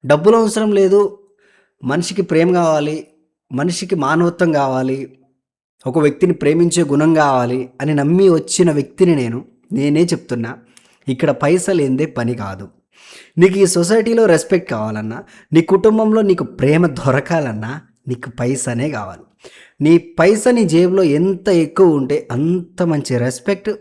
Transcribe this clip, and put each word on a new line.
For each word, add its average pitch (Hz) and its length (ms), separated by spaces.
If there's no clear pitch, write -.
డబ్బులు 160 320
అవసరం 214 340
లేదు, 196 480
మనిషికి 170 380
ప్రేమ 170 320
కావాలి, 156 540
మనిషికి 175 420
మానవత్వం 170 560
కావాలి, 131 680
ఒక 131 120
వ్యక్తిని 151 340
ప్రేమించే 165 500
గుణం 151 300
కావాలి 127 560
అని 151 120
నమ్మి 170 360
వచ్చిన 170 420
వ్యక్తిని 156 440
నేను. 120 300
నేనే 147 320
చెప్తున్నా, 123 540
ఇక్కడ 139 240
పైస 175 380
లేనిదే 147 360
పని 120 280
కాదు. 98 340
నీకు 190 220
ఈ 196 60
సొసైటీలో 220 600
రెస్పెక్ట్ 175 460
కావాలన్నా, 110 520
నీ 160 80
కుటుంబంలో 220 600
నీకు 185 220
ప్రేమ 151 440
దొరకాలన్నా 135 960
నీకు 123 320
పైసనే 127 500
కావాలి. 101 320
నీ 160 160
పైస 190 500
నీ 240 160
జేబులో 180 400
ఎంత 175 460
ఎక్కువ 170 380
ఉంటే 143 440
అంత 170 520
మంచి 147 340
రెస్పెక్ట్ 190 520